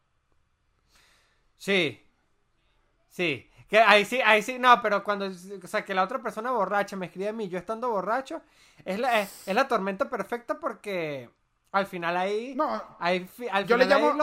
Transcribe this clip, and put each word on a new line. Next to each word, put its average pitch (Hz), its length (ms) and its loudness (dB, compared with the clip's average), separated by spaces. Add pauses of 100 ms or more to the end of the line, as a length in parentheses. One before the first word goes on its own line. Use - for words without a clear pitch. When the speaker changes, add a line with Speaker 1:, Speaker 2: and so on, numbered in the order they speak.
(1600)
Speaker 1:
Sí. 175 480 0 (1040)
Sí. 156 400 -2 (200)
Que 202 100 4
ahí 208 260 8
sí, 240 160 -2
ahí 214 220 4
sí, 254 160 -6
no, 247 240 6
pero 202 220 0
cuando, 202 220 -2
o 185 420 -14
sea, 214 160 -4
que 202 100 -6
la 185 80 2
otra 226 180 -4
persona 226 300 -6
borracha 202 460 -2
me 185 100 -6
escribe 185 220 -8
a 220 40 -6
mí, 220 160 -8
yo 175 100 -6
estando 220 320 -6
borracho, 226 520 -4 (420)
es 190 140 -6
la, 240 220 2
es, - 260 -10
es 190 80 -2
la 262 140 2
tormenta 196 420 -2
perfecta 240 480 -6
porque 180 720 -8 (400)
al 196 160 0
final 175 300 -4
ahí, 208 400 -4
Speaker 2:
No, 233 260 -2 (160)
Speaker 1:
ahí 180 280 0
fi-, 240 220 -12
al 196 180 -2
Speaker 2:
yo 226 100 4
le - 80 8
Speaker 1:
final 277 140 6
ahí 311 100 4
Speaker 2:
llamo, 294 140 0